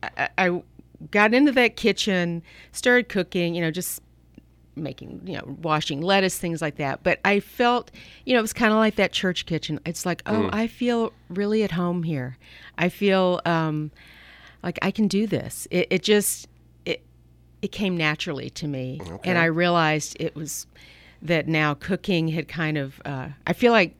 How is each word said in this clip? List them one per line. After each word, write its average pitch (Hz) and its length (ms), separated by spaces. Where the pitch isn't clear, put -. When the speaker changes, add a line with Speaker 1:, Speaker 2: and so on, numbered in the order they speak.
Speaker 1:
I, 156 120
I 180 240
got 214 240
into 277 180
that 240 240
kitchen, 180 640
started 247 380
cooking, 175 460
you 175 60
know, 165 120
just - 280
making, 143 480
you 180 140
know, - 240
washing 151 400
lettuce, 190 360
things 165 240
like 151 140
that. 139 260
But - 220
I 202 160
felt, 240 500
you 254 100
know, 240 40
it 220 40
was 220 100
kinda 220 240
like 220 200
that 196 160
church - 340
kitchen. 156 400
It's - 200
like, 170 200
"Oh, 202 60
Speaker 2:
Mm. 190 120
Speaker 1:
I 220 120
feel 233 460
really 208 340
at 185 100
home 175 300
here." 131 340
I 175 100
feel, 185 580
um, 156 440
like 175 200
I 190 80
can 214 180
do 202 180
this. - 440
It, 180 200
it 180 120
just, - 460
it, - 180
it 196 100
came 190 240
naturally 151 540
to - 180
me. 131 340
Speaker 2:
Okay. - 280
Speaker 1:
And 175 80
I 165 80
realized 165 760
it - 160
was 147 300
that 156 260
now 156 260
cooking 175 540
had 156 200
kind 156 280
of, 139 280
uh, 135 240
I - 80
feel 240 180
like 190 280